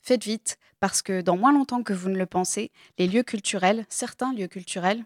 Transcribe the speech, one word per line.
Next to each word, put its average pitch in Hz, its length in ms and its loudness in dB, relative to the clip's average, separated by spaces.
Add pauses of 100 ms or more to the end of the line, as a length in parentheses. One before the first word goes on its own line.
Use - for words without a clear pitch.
Faites 247 220 2
vite, - 340 -6 (220)
parce - 240 0
que 190 180 -2
dans 180 160 2
moins 254 160 6
longtemps 262 300 2
que 214 100 -4
vous 185 160 -4
ne 190 80 0
le 185 80 2
pensez, 185 460 -2 (260)
les 185 100 2
lieux 226 160 2
culturels, 208 640 0
certains 254 460 -4
lieux 202 140 -4
culturels 190 580 -4